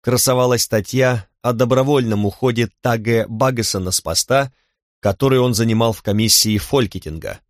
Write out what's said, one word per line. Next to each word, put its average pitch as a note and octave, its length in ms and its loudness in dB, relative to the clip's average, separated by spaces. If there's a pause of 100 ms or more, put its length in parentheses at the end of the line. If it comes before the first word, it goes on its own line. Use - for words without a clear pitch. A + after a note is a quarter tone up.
красовалась B2 600 0
статья B2 600 0 (140)
о A#2+ 140 -2
добровольном B2 720 2
уходе A#2 420 -2 (140)
Таге A2+ 440 0
Баггесона A2 640 -2
с - 120 -4
поста, C3 500 -2 (480)
который C3 380 2
он B2 160 2
занимал A2+ 400 2
в - 80 -14
комиссии G#2+ 560 2
Фолькетинга D#2+ 920 -4